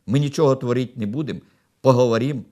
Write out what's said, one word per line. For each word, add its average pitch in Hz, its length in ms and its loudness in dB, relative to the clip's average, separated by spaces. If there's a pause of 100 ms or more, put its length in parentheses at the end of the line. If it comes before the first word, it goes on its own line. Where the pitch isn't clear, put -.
Ми 127 140 0
нічого 143 360 2
творити 123 400 -4
не 107 100 -6
будемо, 107 340 -6 (420)
поговоримо 123 720 2